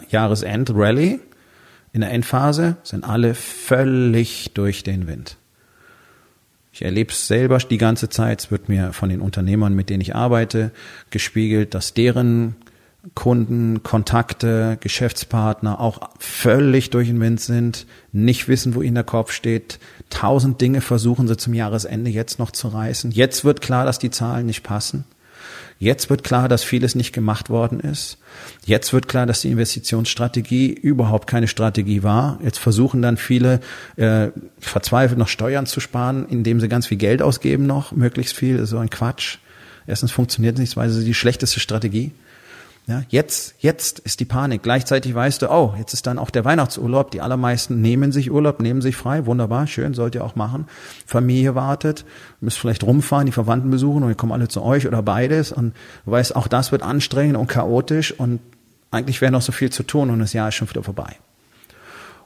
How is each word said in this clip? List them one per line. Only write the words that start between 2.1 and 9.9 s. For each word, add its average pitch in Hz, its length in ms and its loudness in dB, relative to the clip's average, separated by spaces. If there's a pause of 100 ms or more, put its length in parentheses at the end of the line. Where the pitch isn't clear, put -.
Endphase, 147 720 2
sind - 220 -8
alle 117 300 2
völlig 127 1200 0
durch 101 280 -2
den 95 240 -4
Wind. 67 300 -12 (1400)
Ich - 100 -12
erleb's 101 460 -2
selber 127 300 4
die 123 200 -2
ganze 113 300 2
Zeit. 113 320 0
Es - 100 -8
wird - 180 -4
mir 95 260 0
von 95 160 -2
den 92 100 -2
Unternehmern, 98 540 2
mit 95 160 0